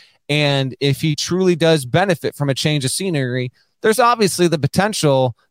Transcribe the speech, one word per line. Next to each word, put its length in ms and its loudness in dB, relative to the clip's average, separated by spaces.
and 520 0
if 200 0
he 140 0
truly 400 0
does 300 2
benefit 500 0
from 140 -4
a 60 0
change 300 -2
of 60 -4
scenery. 640 -4
There's 160 2
obviously 480 2
the 140 0
potential 760 0